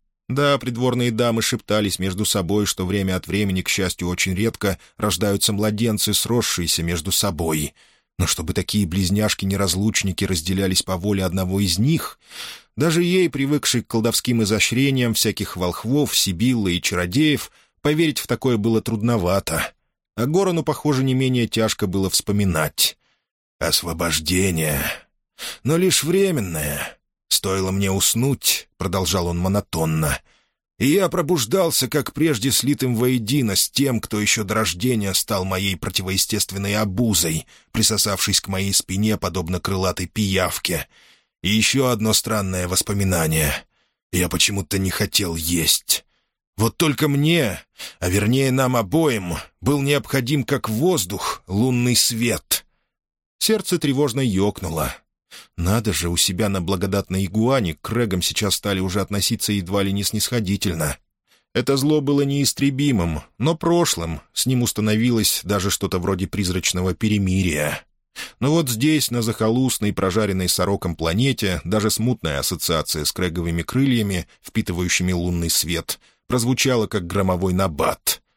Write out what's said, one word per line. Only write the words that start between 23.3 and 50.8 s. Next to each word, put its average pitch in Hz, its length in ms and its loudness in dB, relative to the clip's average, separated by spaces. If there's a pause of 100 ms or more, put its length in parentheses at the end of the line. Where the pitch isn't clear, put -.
«Освобождение. 80 1200 0 (840)
Но 151 120 2
лишь 180 280 2
временное. 110 920 -2 (300)
Стоило 95 440 0
мне 98 180 0
уснуть», — 117 840 0
продолжал 90 500 -2
он 87 120 -2
монотонно, 80 840 -2 (580)
«и 107 80 0
я 175 220 4
пробуждался, 160 800 0
как - 240 -2
прежде, 135 400 2
слитым 127 420 0
воедино 120 600 2
с - 120 0
тем, 131 320 0
кто - 200 -4
ещё 104 240 0
до 98 100 -2
рождения 104 600 0
стал 98 300 -2
моей 95 320 -2
противоестественной 98 1000 -2
обузой, 98 680 0 (260)
присосавшись 104 680 0
к - 80 -12
моей 98 240 -2
спине, 104 440 0
подобно 90 440 -2
крылатой 92 460 -2
пиявке. 92 800 -2 (560)
И - 60 -2
ещё 110 400 2
одно 110 240 2
странное 95 560 -2
воспоминание. 85 840 0 (600)
Я 90 160 0
почему-то 98 500 -2
не 95 120 0
хотел 92 440 -2
есть. 82 720 -2 (520)
Вот 110 200 0
только 156 320 2
мне, 143 520 2 (380)
а 87 100 -2
вернее 117 440 2
нам 127 240 2
обоим, 107 580 0 (260)
был 139 220 2
необходим 139 600 0
как - 240 -2
воздух 110 760 -2